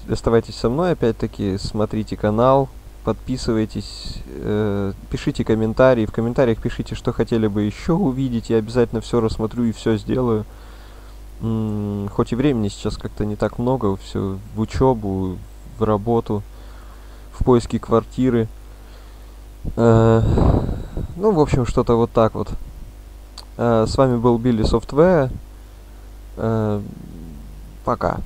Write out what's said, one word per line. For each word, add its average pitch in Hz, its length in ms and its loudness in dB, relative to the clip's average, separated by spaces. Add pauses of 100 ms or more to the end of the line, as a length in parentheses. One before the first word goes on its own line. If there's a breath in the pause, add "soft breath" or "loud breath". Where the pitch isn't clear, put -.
оставайтесь 113 460 2
со - 140 -2
мной, 165 240 0
опять-таки, 110 640 0
смотрите 107 580 -2
канал, 127 520 4 (360)
подписывайтесь, - 1200 -4
э, 101 680 -2 (180)
пишите 135 340 -2
комментарии, 113 640 4
в - 60 -8
комментариях 117 480 2
пишите, - 340 -6
что - 180 -4
хотели 113 340 0
бы 104 160 0
ещё 104 340 0
увидеть, 131 540 0
я 113 80 4
обязательно 117 420 0
всё 120 200 0
рассмотрю 110 440 0
и 113 80 2
всё 113 240 0
сделаю. 110 480 0 (960 loud breath)
М, 104 720 -2
хоть - 200 -2
и 120 40 -2
времени 123 320 2
сейчас - 280 -6
как-то - 280 -6
не 104 120 -4
так 107 220 -2
много, 120 380 0
всё 95 420 -6 (160)
в 104 60 -6
учёбу, 104 800 0 (400)
в 110 40 0
работу, 107 600 0 (880 loud breath)
в - 120 -2
поиске 120 340 4
квартиры. 117 680 2 (1300 soft breath)
Э, 113 460 6 (920 loud breath)
ну, 208 160 4
в 165 80 4
общем, 131 240 4
что-то 120 320 2
вот 117 140 2
так 110 240 4
вот. 107 140 -4 (1080)
Э, 117 320 4
с - 80 0
вами 131 200 6
был 120 220 6
Билли 117 240 2
Софтвеа. 139 680 4 (1080 soft breath)
Э, 110 440 0 (1040)
пока. 87 420 0